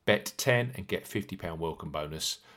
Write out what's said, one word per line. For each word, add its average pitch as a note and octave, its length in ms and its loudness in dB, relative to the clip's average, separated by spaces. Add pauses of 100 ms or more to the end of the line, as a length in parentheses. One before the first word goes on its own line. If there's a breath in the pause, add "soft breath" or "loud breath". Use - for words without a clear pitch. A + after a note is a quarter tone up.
bet - 300 4
ten B2 380 4
and - 140 -8
get F2 180 -2
fifty G2+ 300 -4
pound E2 240 -6
welcome D#2+ 300 -4
bonus D2+ 480 -4 (180 soft breath)